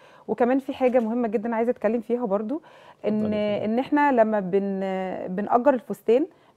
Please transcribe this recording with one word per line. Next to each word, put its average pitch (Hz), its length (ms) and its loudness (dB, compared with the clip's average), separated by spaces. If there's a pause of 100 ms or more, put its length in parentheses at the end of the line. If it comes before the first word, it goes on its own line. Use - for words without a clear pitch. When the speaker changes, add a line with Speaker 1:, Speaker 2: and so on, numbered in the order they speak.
(280)
Speaker 1:
وكمان 247 300 2
في 269 160 -8
حاجة 254 260 2
مهمة 233 280 -2
جدًا 226 260 -4
عايزة 233 160 0
أتكلم 233 300 0
فيها 240 240 -4
برضو، 214 380 -2 (420)
إن، 208 100 0 (100)
Speaker 2:
اتفضلي 214 120 -2
يا 208 240 -2
فندم. 214 120 -2
Speaker 1:
إن 233 60 0
إحنا 285 340 2
لما 220 280 4
بن-، 190 920 -4
بنأجر 240 400 2
الفستان 240 520 0 (300)